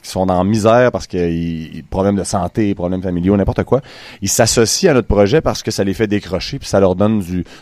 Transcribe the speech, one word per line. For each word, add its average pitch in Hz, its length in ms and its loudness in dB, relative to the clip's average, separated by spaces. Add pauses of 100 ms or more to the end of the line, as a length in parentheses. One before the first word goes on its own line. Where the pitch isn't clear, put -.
qui - 80 -18
sont 92 160 -2
dans 92 120 2
la 90 80 2
misère 113 480 4
parce 90 140 -6
qu'ils, 82 680 -4
ils, 80 80 -14
problèmes 98 320 0
de 90 80 -2
santé, 98 520 -2
problèmes 90 280 -4
familiaux, 90 320 0
n'importe 101 300 0
quoi. 127 160 0 (400)
Ils 98 80 -4
s'associent 120 640 2
à - 20 4
notre 120 160 2
projet 101 320 4
parce 117 220 -4
que 113 80 -6
ça - 120 -2
les 98 100 0
fait 110 140 0
décrocher 95 520 -4
puis - 100 -14
ça 101 100 2
leur 92 160 4
donne 104 240 2
du, 90 240 -4 (180)